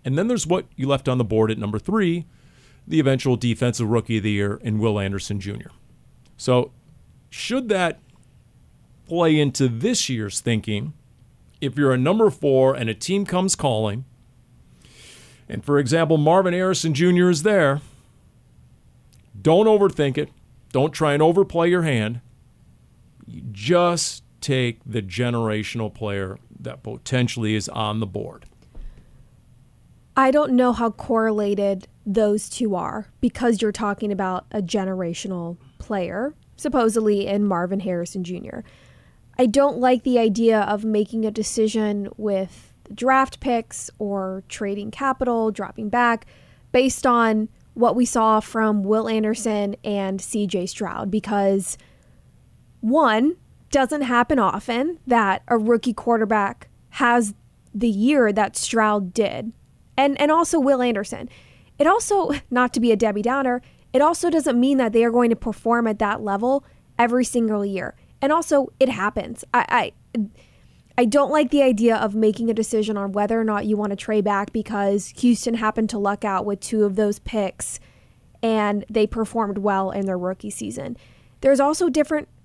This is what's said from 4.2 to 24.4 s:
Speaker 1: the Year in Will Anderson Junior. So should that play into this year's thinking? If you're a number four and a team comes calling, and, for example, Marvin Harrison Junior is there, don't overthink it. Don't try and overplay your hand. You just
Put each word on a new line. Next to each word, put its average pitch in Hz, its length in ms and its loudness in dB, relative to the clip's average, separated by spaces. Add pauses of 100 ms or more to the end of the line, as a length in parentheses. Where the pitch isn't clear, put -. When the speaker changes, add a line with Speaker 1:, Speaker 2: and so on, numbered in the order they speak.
Speaker 1:
the 104 100 -2
Year 101 300 -2
in 107 160 -2
Will 104 200 0
Anderson 98 420 -6
Junior. 101 300 -10 (680)
So 123 360 0 (580)
should 247 400 -6
that 185 300 -2 (1040)
play 165 320 2
into 139 300 2
this 131 400 -2
year's 110 320 -6
thinking? 110 520 -2 (680)
If 139 180 -6
you're 139 160 4
a 127 40 0
number 196 320 4
four 135 440 4
and 120 160 -4
a 107 40 -2
team 196 300 -2
comes 185 320 0
calling, 110 480 -2 (1400)
and, - 160 -10
for 143 140 2
example, 156 400 2
Marvin 175 340 4
Harrison 175 400 -2
Junior 175 380 4
is 156 120 0
there, 160 380 2 (1600)
don't 170 260 4
overthink 190 520 2
it. - 120 -4 (420)
Don't 143 200 2
try 151 200 0
and 143 100 4
overplay 170 480 4
your 175 120 2
hand. 120 380 -2 (1080)
You 120 160 -16 (100)
just 170 720 0 (180)